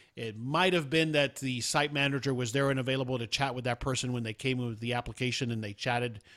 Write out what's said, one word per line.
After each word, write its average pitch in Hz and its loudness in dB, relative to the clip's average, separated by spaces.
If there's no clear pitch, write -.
It 110 -8
might 156 2
have 165 2
been 160 4
that 143 2
the 170 -2
site 147 2
manager 139 0
was 123 0
there 139 4
and 135 2
available 131 0
to 117 -4
chat 139 -2
with 123 -6
that 120 -2
person 127 0
when 120 -2
they 110 -4
came 131 -2
in 120 -2
with 113 -6
the 117 -2
application 120 -2
and 113 -2
they 104 -6
chatted 120 -2